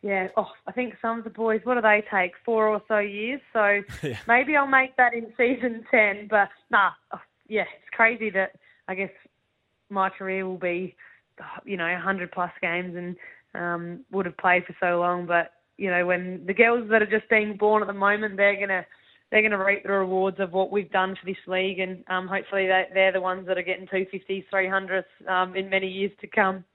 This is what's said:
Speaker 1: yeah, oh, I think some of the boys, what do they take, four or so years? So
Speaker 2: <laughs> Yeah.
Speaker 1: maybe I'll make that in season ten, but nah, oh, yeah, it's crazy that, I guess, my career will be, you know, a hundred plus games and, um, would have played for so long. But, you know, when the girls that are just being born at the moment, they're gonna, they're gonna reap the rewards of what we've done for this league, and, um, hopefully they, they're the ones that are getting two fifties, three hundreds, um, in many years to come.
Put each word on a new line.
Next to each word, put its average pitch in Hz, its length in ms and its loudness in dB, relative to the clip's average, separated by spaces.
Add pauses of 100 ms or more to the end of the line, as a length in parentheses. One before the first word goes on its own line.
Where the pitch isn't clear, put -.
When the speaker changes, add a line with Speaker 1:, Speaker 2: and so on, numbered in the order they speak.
Speaker 1:
yeah, 196 240 -2 (100)
oh, 214 140 -2 (160)
I 185 40 -12
think 233 300 -6
some 226 160 -2
of 226 60 -10
the 220 80 -12
boys, 220 320 0
what 247 120 0
do 240 60 0
they 208 300 4
take, 180 220 0 (120)
four 220 220 2
or 208 200 0
so 214 120 2
years? 208 420 -4 (120)
So 202 280 4 (120)
Speaker 2:
<laughs> - 100 -14
Yeah. 127 140 -4 (100)
Speaker 1:
maybe 254 280 4
I'll 285 120 4
make 262 300 4
that 240 180 4
in 226 200 -8
season 240 540 0
ten, 208 400 4
but 202 200 4 (200)
nah, 196 220 6 (200)
oh, - 100 -10 (260)
yeah, 208 160 -2
it's - 280 -12
crazy 226 380 2
that, 190 220 -2 (360)
I 185 60 -6
guess, 190 180 -6 (760)
my 190 200 0
career 190 380 -4
will 185 100 -6
be, 180 380 -4 (680)
you 196 120 -6
know, 170 100 -2
a 175 100 -2
hundred 180 340 -4
plus 175 200 -4 (100)
games 175 340 -4
and, 175 200 -8 (400)
um, 175 460 -6 (100)
would 190 140 -2
have - 120 -10
played 180 280 2
for 175 140 -14
so 175 200 2
long. 175 260 0
But, 170 280 0 (240)
you 196 120 -4
know, 180 160 2
when 180 400 -2
the 190 80 -4
girls 233 360 2
that 220 120 6
are 220 60 0
just 214 220 -2
being 214 280 2
born 214 240 4
at 196 60 -4
the 202 60 -6
moment, 202 440 0
they're 202 220 4
gonna, 190 260 -2 (460)
they're 214 100 4
gonna 208 220 2
reap 196 200 0
the 196 80 -4
rewards 190 480 0
of 185 120 -2
what 190 200 0
we've 196 200 -2
done 190 240 0
for - 100 -16
this 185 120 -8 (100)
league, 185 320 -2
and, 185 280 -6
um, 185 200 -4
hopefully 190 400 -2
they, 185 260 4
they're 190 180 4
the 185 100 0
ones 185 260 -4
that 185 100 0
are 180 60 -4
getting 185 240 -6
two 190 240 -2
fifties, 190 380 -8
three 190 180 0
hundreds, 190 400 -2 (200)
um, 185 280 0
in 190 140 -4
many 190 180 0
years 196 240 -4 (100)
to 202 60 -16
come. 190 360 0 (120)